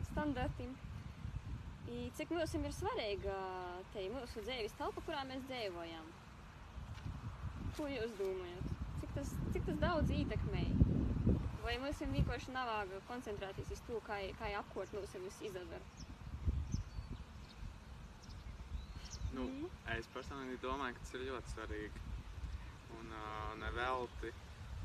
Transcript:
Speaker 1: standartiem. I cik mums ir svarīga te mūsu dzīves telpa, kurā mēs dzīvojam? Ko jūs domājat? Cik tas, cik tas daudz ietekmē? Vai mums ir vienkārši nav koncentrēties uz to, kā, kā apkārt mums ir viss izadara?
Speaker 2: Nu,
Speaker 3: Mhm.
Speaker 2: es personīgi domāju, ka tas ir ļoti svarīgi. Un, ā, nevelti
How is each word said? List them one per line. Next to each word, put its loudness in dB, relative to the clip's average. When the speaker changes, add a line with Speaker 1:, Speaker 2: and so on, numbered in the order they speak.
Speaker 1:
standartiem. 2
I -2
cik -4
mums 4
ir 2
svarīga 2
te -2
mūsu -4
dzīves -2
telpa, -2
kurā -2
mēs -4
dzīvojam? -4
Ko 0
jūs 0
domājat? 2
Cik -2
tas, 0
cik 2
tas 4
daudz 6
ietekmē? 4
Vai 2
mums 0
ir 2
vienkārši 4
nav 2
koncentrēties -4
uz -4
to, -2
kā, -2
kā -2
apkārt -2
mums -4
ir -6
viss -6
izadara? -4
Speaker 2:
Nu, 2
Speaker 3:
Mhm. 0
Speaker 2:
es 2
personīgi -4
domāju, 2
ka -10
tas -6
ir -4
ļoti -2
svarīgi. -4
Un, -8
ā, -2
nevelti 0